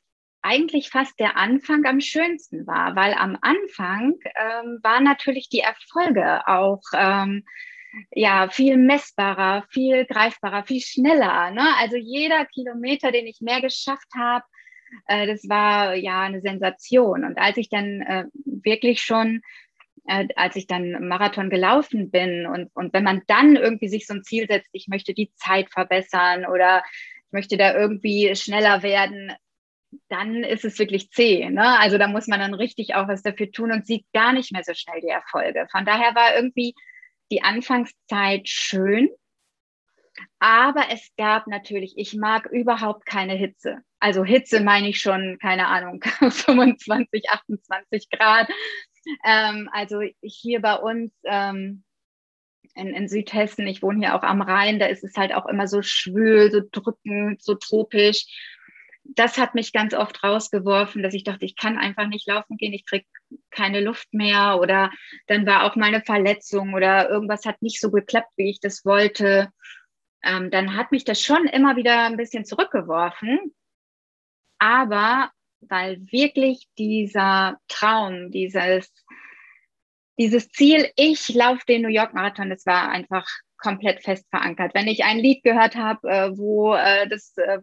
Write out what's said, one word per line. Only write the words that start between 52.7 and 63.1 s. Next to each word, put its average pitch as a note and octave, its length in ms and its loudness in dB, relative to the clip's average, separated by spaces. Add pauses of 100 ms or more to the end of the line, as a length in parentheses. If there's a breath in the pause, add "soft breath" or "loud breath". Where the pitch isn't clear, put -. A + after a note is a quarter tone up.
in, F#3+ 180 -10
in G3 140 -6
Südhessen, G#3 580 -4
ich G3 160 -8
wohne G3+ 180 -2
hier G#3 160 0
auch F#3 80 -4
am G3+ 180 0
Rhein, G3+ 380 0
da G#3 60 2
ist F#3+ 180 -4
es G3 140 -12
halt G3 160 -2
auch - 140 -4
immer G3+ 200 -2
so G3+ 140 0
schwül, G#3 720 4
so G#3 100 4 (100)
drückend, G#3 720 -6
so G#3 140 -2
tropisch. G#3+ 680 0 (800 loud breath)
Das - 340 0
hat B3+ 180 0
mich A3+ 160 -4
ganz G#3+ 220 -2
oft - 300 -4
rausgeworfen, G3+ 800 -2
dass F#3+ 120 -4
ich G3 100 -8
dachte, G3 220 -8
ich F#3+ 100 -10
kann A3 220 -4
einfach G3+ 300 -4
nicht G#3 200 -8
laufen G#3+ 300 -6
gehen, G#3 160 -6
ich G3 120 -14
krieg - 220 -6 (440)